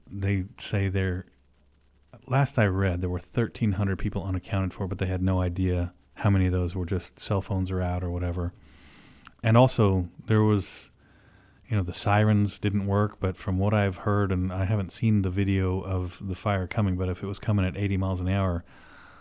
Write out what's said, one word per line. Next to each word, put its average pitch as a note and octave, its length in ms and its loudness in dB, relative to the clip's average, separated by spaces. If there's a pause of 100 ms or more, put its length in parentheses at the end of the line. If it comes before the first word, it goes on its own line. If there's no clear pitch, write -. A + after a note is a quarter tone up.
(100)
they G2 340 -2 (140)
say G2 300 -2
there, F#2 380 -2 (1000)
last C3 320 0
I A2 80 6
read, F#2 340 0
there F2+ 100 -2
were F2+ 80 -2
thirteen A2 540 -2
hundred F#2+ 260 0
people G2 260 -2
unaccounted F#2 500 -4
for, G2 120 -4
but F2+ 120 -6
they G2 80 -2
had F#2 160 -2
no F#2 180 2
idea F2+ 520 0 (260)
how G#2 120 2
many F#2+ 160 4
of F2+ 60 2
those F2+ 220 -2
were F2+ 120 -4
just - 320 -6
cell G2 240 -2
phones F#2 280 -2
are F#2 120 -2
out F2+ 200 -2
or F2 80 -4
whatever. F2 420 -4 (880)
And A2+ 140 6
also, G2+ 520 4 (180)
there G#2+ 160 4
was, G#2 480 0 (800)
you A#2 80 -2
know, G2+ 60 2
the F2 100 -6
sirens G#2 640 2
didn't G2 280 -2
work, G2+ 320 0
but F#2 180 -2
from F#2 220 -2
what G2+ 160 2
I've G2+ 220 2
heard, G2+ 340 0
and F#2 220 -2
I F#2+ 120 -2
haven't F#2+ 280 -2
seen G#2+ 300 2
the F#2 80 0
video F#2+ 500 0
of F#2 400 -4
the F#2+ 160 -6
fire F#2+ 320 -2
coming, G2 280 0
but F#2 120 -2
if F2+ 140 -6
it G2 40 -6
was G2+ 140 -8
coming G2+ 240 0
at E2+ 120 -2
eighty G2 200 0
miles F#2+ 240 -2
an F2 80 -2
hour, F#2+ 360 0 (560)